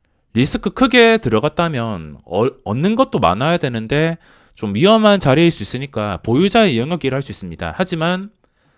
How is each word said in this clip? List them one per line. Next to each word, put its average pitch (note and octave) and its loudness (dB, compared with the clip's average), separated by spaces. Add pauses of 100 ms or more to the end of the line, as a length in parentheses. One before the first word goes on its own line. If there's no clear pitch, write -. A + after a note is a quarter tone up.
(320)
리스크 C#3+ -2
크게 A#3 4
들어갔다면 A2+ -2
어-, G#2+ 0 (160)
얻는 D3 -2
것도 C4 0
많아야 A2+ 2
되는데 C#3 -2 (380)
좀 G#2 -6
위험한 G3+ 4
자리일 D#3+ 4
수 D#3+ -6
있으니까 G#2+ -6
보유자의 F3+ 2
영역이라 C3+ -4
할 C#3 -4
수 - -12
있습니다. E2+ -10
하지만 F#3 -4 (480)